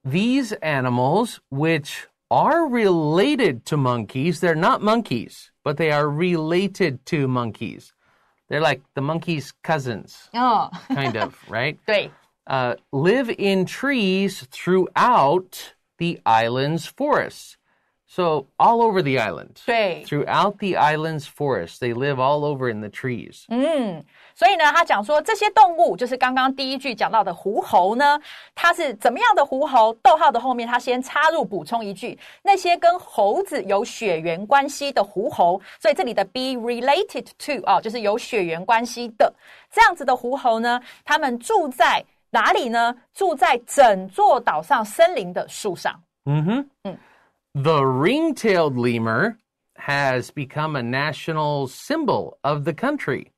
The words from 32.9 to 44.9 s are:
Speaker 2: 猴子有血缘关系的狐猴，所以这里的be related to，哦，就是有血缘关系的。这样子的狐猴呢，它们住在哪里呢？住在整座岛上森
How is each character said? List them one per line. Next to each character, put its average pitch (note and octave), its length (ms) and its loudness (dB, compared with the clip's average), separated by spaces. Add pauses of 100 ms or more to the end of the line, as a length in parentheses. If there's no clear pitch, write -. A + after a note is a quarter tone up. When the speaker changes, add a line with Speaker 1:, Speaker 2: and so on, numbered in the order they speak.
Speaker 2:
猴 A#3 440 0
子 D4 200 -6
有 G3 200 0
血 G3 380 -4
缘 F3 260 -4
关 C#4 220 2
系 C#4 240 -8
的 A3 100 0
狐 G#3 280 -4
猴， F#3 280 2 (220)
所 D#4+ 100 2
以 C#4+ 40 0
这 F#4 80 -2
里 A#3+ 100 -4
的 G3+ 140 -2
be B3+ 320 -6
related B3+ 680 -2 (100)
to， C#4+ 260 -8
哦， F#3 160 2
就 A3 80 -8
是 A#3 120 -6
有 G#3 180 0
血 G#3+ 260 -2
缘 E3 180 -6
关 A#3 220 2
系 A#3+ 320 -10
的。 - 160 4 (380)
这 G#4+ 100 0
样 G4+ 160 6
子 C#4+ 80 -10
的 B3+ 100 2
狐 B3 220 -4
猴 A3+ 240 0
呢， A#3+ 180 0 (240)
它 D4+ 160 0
们 B3+ 200 -2
住 F4 300 0
在 C4 360 2 (240)
哪 A#3 240 2
里 D4+ 160 0
呢？ A#3 260 0 (200)
住 F4+ 200 0
在 C#4 220 2 (100)
整 G3+ 440 4
座 F#4+ 280 4
岛 D#3+ 220 -2
上 A3+ 240 0
森 E4 320 2